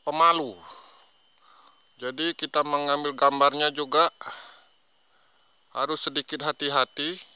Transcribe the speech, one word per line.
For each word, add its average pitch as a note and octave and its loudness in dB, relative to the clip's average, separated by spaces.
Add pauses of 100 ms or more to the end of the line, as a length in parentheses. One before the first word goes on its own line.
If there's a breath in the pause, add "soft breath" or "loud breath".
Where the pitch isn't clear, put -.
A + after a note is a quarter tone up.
pemalu. D#3 2 (1400 loud breath)
Jadi C3 -4
kita D3 -2
mengambil D3 -2
gambarnya C#3 4
juga D3 2 (1700 loud breath)
harus C#3+ -4
sedikit D3 -6
hati-hati. C#3+ -2 (160)